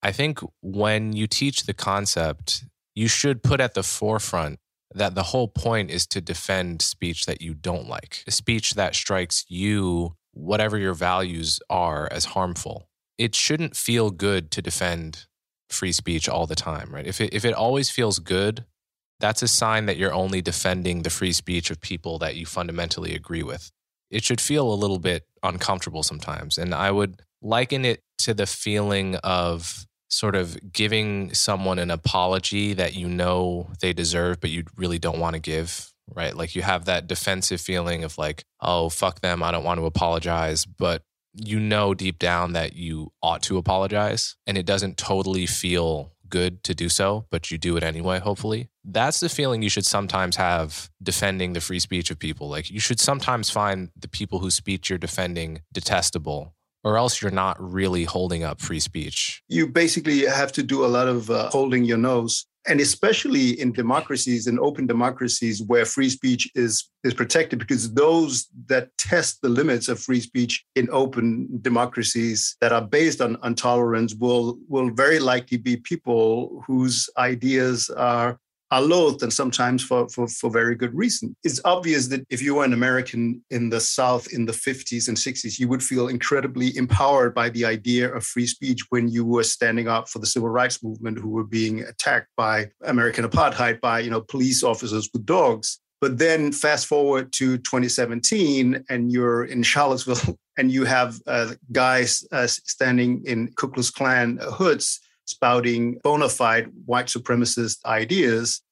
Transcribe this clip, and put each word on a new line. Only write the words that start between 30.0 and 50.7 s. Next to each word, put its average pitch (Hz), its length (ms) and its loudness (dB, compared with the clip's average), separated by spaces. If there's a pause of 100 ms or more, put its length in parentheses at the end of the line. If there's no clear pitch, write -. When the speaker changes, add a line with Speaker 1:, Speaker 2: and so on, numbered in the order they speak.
Speaker 1:
sort 101 240 0
of 90 360 -4
giving 107 600 -2
someone 95 460 0
an 87 120 -2
apology 92 840 0
that 87 200 -2
you 90 140 -6
know 90 640 -2 (100)
they 90 120 0
deserve, 87 480 0
but 85 100 -4
you 85 120 -6 (140)
really 87 220 -2
don't 82 200 -4
wanna 82 200 -2
give, 80 540 -6 (220)
right? 82 220 -6
Like, 82 180 -8
you 90 80 -4
have 90 220 0
that 87 220 0
defensive 92 540 -2
feeling 85 440 -2
of, 80 140 -10
like, 76 260 -6 (160)
"Oh, 85 300 0
fuck 92 300 -2
them, 87 220 -2
I 85 80 0
don't 82 140 -2
want 85 160 0
to 82 60 -2
apologize." 82 800 0
But 87 360 -2 (320)
you 107 240 -4
know 104 360 2
deep 90 240 -4
down 87 340 0
that 82 240 -4
you 80 360 -8 (100)
ought 82 220 -2
to 98 120 -2
apologize, 98 800 0 (100)
and 98 120 -2
it 90 80 -4
doesn't 98 320 0
totally 92 480 -2
feel 82 640 -2 (160)
good 90 360 -2
to 92 100 -2
do 85 140 -4
so, 101 420 0
but 82 200 -6
you 82 80 -6
do 85 180 0
it 82 60 0
anyway, 85 360 -2
hopefully. 107 500 -4 (160)
That's 113 360 0
the 170 80 -2
feeling 127 340 0
you 104 80 2
should 98 160 0
sometimes 95 500 0
have 87 540 -2 (120)